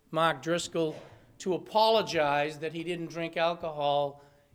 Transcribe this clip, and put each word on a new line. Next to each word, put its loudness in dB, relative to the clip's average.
Mark 2
Driscoll, -2
to -2
apologize 2
that -6
he -6
didn't -6
drink -6
alcohol 0